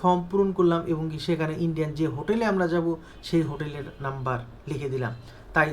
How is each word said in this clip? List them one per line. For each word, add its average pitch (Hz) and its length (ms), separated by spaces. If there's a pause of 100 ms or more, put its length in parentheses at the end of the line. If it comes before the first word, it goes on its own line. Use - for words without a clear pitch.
ফর্ম 180 280
পূরণ 196 200 (100)
করলাম, 170 220 (120)
এবং 160 200
কি 156 140
সেখানে 160 280 (120)
ইন্ডিয়ান 156 320
যে 160 80 (100)
হোটেলে 226 360
আমরা 180 220
যাব 170 120 (420)
সেই 165 220
হোটেলের 143 360 (180)
নাম্বার 131 340 (320)
লিখে 139 240
দিলাম। 123 180 (420)
তাই 156 180